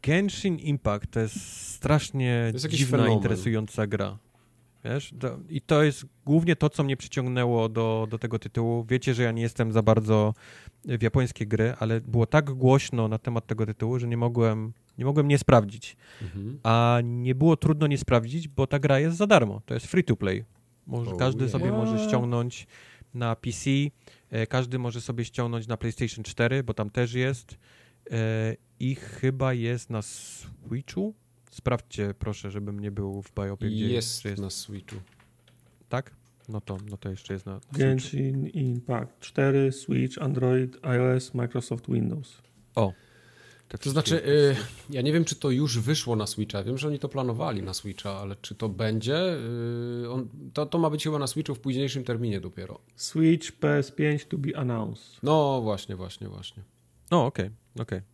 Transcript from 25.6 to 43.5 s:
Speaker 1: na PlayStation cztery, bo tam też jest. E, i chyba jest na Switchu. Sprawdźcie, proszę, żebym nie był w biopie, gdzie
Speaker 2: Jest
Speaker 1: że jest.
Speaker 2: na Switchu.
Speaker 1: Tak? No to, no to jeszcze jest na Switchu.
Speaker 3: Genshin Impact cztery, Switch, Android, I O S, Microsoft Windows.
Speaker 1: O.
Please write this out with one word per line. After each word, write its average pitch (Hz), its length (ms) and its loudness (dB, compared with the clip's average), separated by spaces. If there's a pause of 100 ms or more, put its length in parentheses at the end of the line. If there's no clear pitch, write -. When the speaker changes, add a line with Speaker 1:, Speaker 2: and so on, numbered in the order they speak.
Speaker 1:
na 117 100 -4
PlayStation 113 480 -4
cztery, 127 380 0
bo 117 120 -4
tam 104 160 -4
też 120 240 -2
jest. 127 440 -2 (520)
E, 110 460 0 (240)
i 131 140 0
chyba 131 600 -2
jest 117 360 -4
na 110 120 -2
Switchu. - 1120 -8 (360)
Sprawdźcie, - 680 -4
proszę, 104 320 -6
żebym 101 300 -6
nie 104 100 -4
był 98 320 -6
w - 120 -20
biopie, 98 360 -4
gdzie 107 180 0
Speaker 2:
Jest 117 340 -2
Speaker 1:
że 104 60 -6
jest. 101 140 -6
Speaker 2:
na 95 80 -6
Switchu. - 460 -12 (920)
Speaker 1:
Tak? 127 220 -6 (380)
No 107 120 -6
to, 95 180 -8 (120)
no 101 60 -10
to 98 140 -8
jeszcze 95 220 -10
jest 95 140 -8
na 95 140 -10
Switchu. 139 180 -10
Speaker 3:
Genshin 135 680 0
Impact 123 760 -4
cztery, 135 520 2
Switch, 131 500 -2
Android, 127 640 2
I - 20 -4
O 127 280 4
S, 127 200 -2
Microsoft 120 560 -4
Windows. 123 520 -2 (320)
Speaker 1:
O. 101 180 2 (760)